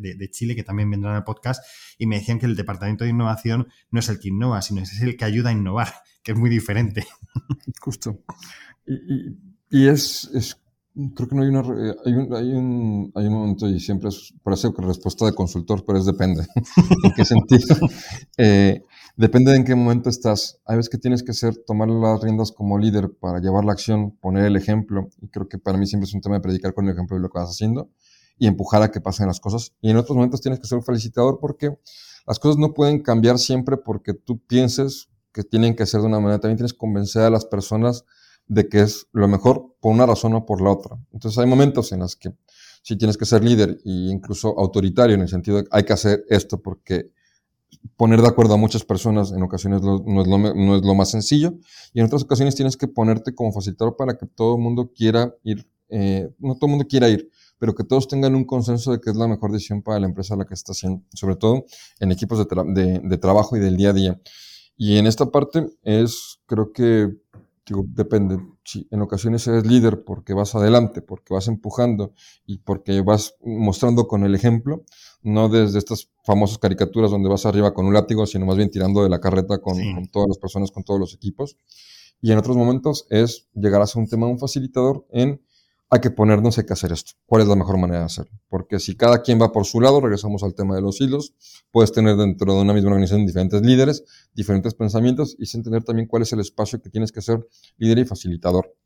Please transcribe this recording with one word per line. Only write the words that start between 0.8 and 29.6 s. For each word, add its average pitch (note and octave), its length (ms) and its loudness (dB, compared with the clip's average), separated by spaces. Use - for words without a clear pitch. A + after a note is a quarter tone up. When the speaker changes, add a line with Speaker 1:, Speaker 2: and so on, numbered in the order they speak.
Speaker 1:
vendrá G#2 260 -4
al G#2 80 -6
podcast A#2+ 400 -8
y A2+ 80 -4
me G#2+ 120 -2
decían A#2 200 -4
que B2+ 80 -4
el A2+ 100 -2
departamento G2+ 480 -6
de A#2+ 60 -4
innovación A#2 580 -2
no A#2 100 -2
es A#2+ 80 -4
el G2+ 120 -4
que G2 80 -10
innova, G#2+ 340 -2
sino F#2+ 200 -6
es G2 180 -10
el B2 160 -4
que A#2 80 -8
ayuda A#2 260 -2
a - 20 0
innovar, G#2 400 -4
<laughs> - 140 -20
que A2+ 100 -8
es G#2+ 60 -2
muy A#2+ 120 2
diferente. G#2 560 -2
Speaker 2:
Justo. - 400 -10
Y, C3+ 80 -6
y, - 440 -8
y C3+ 180 6
es, - 460 0
es, - 240 -6
creo B2 140 -6
que C#3 80 -4
no C3+ 60 0
hay C3+ 60 2
una C3+ 140 2
re-, A2 320 -4
hay B2 100 2
un, B2+ 200 -2
hay B2 180 -4
un, A#2+ 640 -2
hay G#2 120 -2
un G#2 60 0
momento G#2+ 360 -2
y F#2 120 0
siempre G2+ 280 -4
es, - 340 -12
parece G2 320 -2
que F#2 80 -8
respuesta F#2 440 -4
de G2+ 80 2
consultor, F#2 520 -4
pero G2 120 0
es F#2+ 80 0
depende. F2+ 380 0
<laughs> - 500 2
¿En F#2+ 100 4
qué G#2+ 100 2
sentido? A#2+ 560 6
<laughs> - 80 2
Eh, G2+ 400 4
depende B2 360 4
de C3 60 6
en B2+ 60 4
qué B2+ 100 0
momento B2 340 2
estás. A2+ 560 -4
Hay A2+ 140 -2
veces A#2 100 -2
que - 80 -6
tienes B2 260 -2
que A#2 120 -8
ser, A2+ 200 -2
tomar A2 240 -2
las A2 320 0
riendas A2 300 -2
como G2+ 260 -2
líder G#2 420 0
para F2+ 180 -6
llevar F#2+ 280 0
la G#2 60 2
acción, G#2 440 -4
poner G2 300 0
el G2+ 100 2
ejemplo. G2+ 540 -4
Y G2+ 80 -18
creo - 180 -10
que G2 120 -14
para F#2+ 180 -4
mí G2 100 0
siempre G2 220 -4
es G2+ 60 -10
un F#2+ 80 -8
tema G2+ 140 -4
de G2 40 -4
predicar F#2 320 -4
con G2+ 140 -4
el F#2+ 80 -2
ejemplo F2+ 220 -6
de F#2 60 -4
lo F2+ 60 -4
que F2+ 100 -10
vas F2 120 -6
haciendo A2 400 -4
y A#2+ 80 2
empujar G2+ 360 2
a A2 80 4
que F2 120 -8
pasen G2 240 -4
las F2+ 140 -4
cosas. A2+ 420 -8